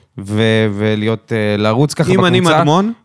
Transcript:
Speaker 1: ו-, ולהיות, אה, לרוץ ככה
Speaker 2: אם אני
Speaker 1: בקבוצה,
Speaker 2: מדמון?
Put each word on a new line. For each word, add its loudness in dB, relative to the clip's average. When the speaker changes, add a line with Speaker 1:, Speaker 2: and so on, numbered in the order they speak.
Speaker 1:
ו-, 0
ולהיות, -4
אה, -2
לרוץ 0
ככה 0
Speaker 2:
אם 2
אני 2
Speaker 1:
בקבוצה, 2
Speaker 2:
מדמון? 0